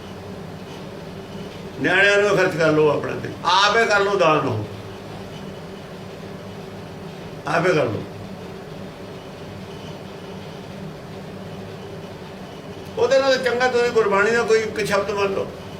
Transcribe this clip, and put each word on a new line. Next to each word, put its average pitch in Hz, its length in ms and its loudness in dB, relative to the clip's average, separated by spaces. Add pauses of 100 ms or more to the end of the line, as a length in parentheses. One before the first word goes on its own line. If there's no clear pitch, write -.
(1800)
ਨਿਆਣਿਆਂ 190 360 6
ਨੂੰ 202 200 6
ਖਰਚ 175 200 4
ਕਰ 156 160 6
ਲਓ 151 240 6
ਆਪਣੇ 131 160 -2 (100)
ਤੇ, - 60 -4 (160)
ਆਪ 196 320 6
ਹੀ 226 80 8
ਕਰ 208 160 6
ਲਓ 196 160 4
ਦਾਨ 160 220 6
ਉਹ, 117 260 0 (2750)
ਆਪ 165 180 2
ਹੀ 180 60 6
ਕਰ 151 120 4
ਲਓ। 107 180 -2 (4000)
ਉਹਦੇ 247 200 6
ਨਾਲ 269 200 4
ਚੰਗਾ 247 300 2
ਤੁਸੀਂ 240 220 4
ਗੁਰਬਾਣੀ 208 400 4
ਦਾ 233 120 4
ਕੋਈ 220 160 6
ਇੱਕ 214 280 0
ਸ਼ਬਦ 202 240 2
ਮੰਨ 202 240 2
ਲਓ, - 160 -2 (300)